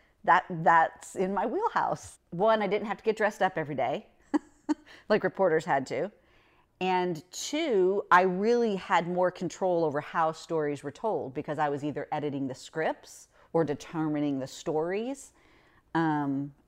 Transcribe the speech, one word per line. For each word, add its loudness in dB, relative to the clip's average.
That, 6
that's 2
in -2
my -2
wheelhouse. -2
One, 2
I 0
didn't 0
have -4
to -20
get 2
dressed 0
up 2
every -4
day -2
<laughs> -6
like 4
reporters 2
had 0
to. -4
And 0
two, 0
I 8
really 2
had 0
more 0
control -2
over -2
how -2
stories -4
were -8
told -4
because -6
I 0
was -4
either -6
editing -4
the -8
scripts -8
or 2
determining -2
the -4
stories. -4
Um, 0